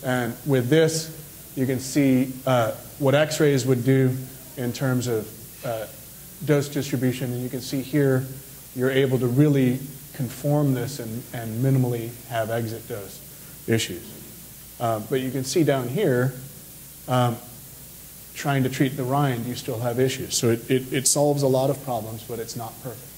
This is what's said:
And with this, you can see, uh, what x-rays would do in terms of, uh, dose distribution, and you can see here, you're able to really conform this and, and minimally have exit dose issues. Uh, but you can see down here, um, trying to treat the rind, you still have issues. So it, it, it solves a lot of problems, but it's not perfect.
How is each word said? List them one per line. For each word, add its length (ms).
And 300
with 240
this, 400
you 100
can 160
see, 500
uh, 260
what 140
x-rays 520
would 180
do 320
in 160
terms 360
of, 200
uh, 220
dose 240
distribution, 640
and 100
you 60
can 120
see 200
here, 440
you're 180
able 280
to 80
really 520
conform 640
this 240
and, 240
and 280
minimally 500
have 200
exit 380
dose 320
issues. 360
Uh, 200
but 100
you 100
can 140
see 220
down 240
here, 440
um, 260
trying 280
to 60
treat 260
the 80
rind, 420
you 100
still 240
have 200
issues. 340
So 180
it, 200
it, 220
it 140
solves 360
a 40
lot 220
of 140
problems, 420
but 140
it's 160
not 260
perfect. 360